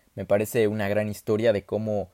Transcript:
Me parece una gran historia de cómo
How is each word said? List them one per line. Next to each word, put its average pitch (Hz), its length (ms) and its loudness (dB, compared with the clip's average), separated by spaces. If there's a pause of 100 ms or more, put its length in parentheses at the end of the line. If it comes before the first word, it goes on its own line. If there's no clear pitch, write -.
(140)
Me 98 100 -8
parece 107 440 2
una 107 200 -2
gran 107 220 0
historia 110 420 0
de 101 140 0
cómo 104 480 -4